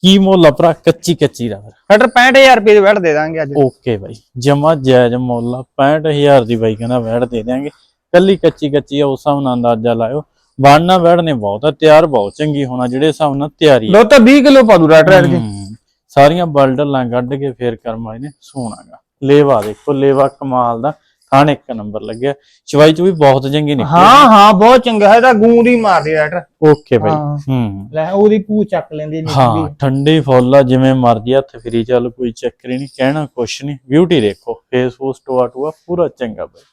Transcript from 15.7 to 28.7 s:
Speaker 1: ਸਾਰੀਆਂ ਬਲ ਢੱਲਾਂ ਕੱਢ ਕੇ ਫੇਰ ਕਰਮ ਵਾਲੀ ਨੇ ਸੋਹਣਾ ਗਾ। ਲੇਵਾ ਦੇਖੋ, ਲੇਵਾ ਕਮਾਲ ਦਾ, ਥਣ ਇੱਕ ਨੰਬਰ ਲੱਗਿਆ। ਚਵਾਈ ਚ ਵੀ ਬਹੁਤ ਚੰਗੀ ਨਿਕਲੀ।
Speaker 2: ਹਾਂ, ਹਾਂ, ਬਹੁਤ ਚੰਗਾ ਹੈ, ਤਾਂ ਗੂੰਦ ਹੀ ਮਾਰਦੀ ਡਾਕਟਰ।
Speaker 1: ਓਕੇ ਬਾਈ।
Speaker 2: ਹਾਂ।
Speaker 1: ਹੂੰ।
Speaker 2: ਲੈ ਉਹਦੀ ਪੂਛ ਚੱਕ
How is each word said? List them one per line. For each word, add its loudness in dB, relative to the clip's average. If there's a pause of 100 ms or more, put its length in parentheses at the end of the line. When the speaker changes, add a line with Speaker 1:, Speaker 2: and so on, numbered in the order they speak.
Speaker 1:
ਸਾਰੀਆਂ 2
ਬਲ 0
ਢੱਲਾਂ -4
ਕੱਢ -6
ਕੇ -8
ਫੇਰ -6
ਕਰਮ -12
ਵਾਲੀ -14
ਨੇ -14 (120)
ਸੋਹਣਾ -14
ਗਾ। -20 (260)
ਲੇਵਾ 2
ਦੇਖੋ, -8
ਲੇਵਾ 0
ਕਮਾਲ -4
ਦਾ, -6 (380)
ਥਣ 2
ਇੱਕ -8
ਨੰਬਰ -12
ਲੱਗਿਆ। -8 (320)
ਚਵਾਈ 2
ਚ -4
ਵੀ 0
ਬਹੁਤ 2
ਚੰਗੀ -4
ਨਿਕਲੀ। -4
Speaker 2:
ਹਾਂ, 4
ਹਾਂ, 6
ਬਹੁਤ 4
ਚੰਗਾ 2
ਹੈ, 4
ਤਾਂ 4
ਗੂੰਦ 2
ਹੀ 2
ਮਾਰਦੀ -2
ਡਾਕਟਰ। -4 (280)
Speaker 1:
ਓਕੇ 0
ਬਾਈ। -2
Speaker 2:
ਹਾਂ। -6
Speaker 1:
ਹੂੰ। -6
Speaker 2:
ਲੈ -6
ਉਹਦੀ 2
ਪੂਛ -4
ਚੱਕ -8